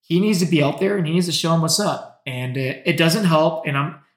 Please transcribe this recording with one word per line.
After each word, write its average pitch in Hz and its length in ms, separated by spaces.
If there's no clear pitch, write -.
he 170 180
needs 208 200
to 180 60
be 151 180
out 143 160
there 202 180
and 170 80
he 160 80
needs 175 140
to 170 60
show 165 200
'em 165 80
what's 160 180
up. - 460
And 127 320
it, 131 280
it 170 120
doesn't 170 280
help. 160 420
And 139 100
I'm, 151 180